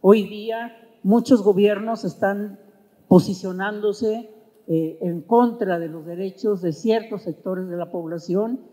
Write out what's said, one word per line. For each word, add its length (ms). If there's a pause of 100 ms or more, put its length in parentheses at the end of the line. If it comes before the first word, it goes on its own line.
hoy 260
día 480 (260)
muchos 400
gobiernos 640
están 560 (480)
posicionándose, 1300 (320)
eh, 340
en 200
contra 580
de 80
los 180
derechos 560
de 120
ciertos 500
sectores 460
de 80
la 120
población 720 (140)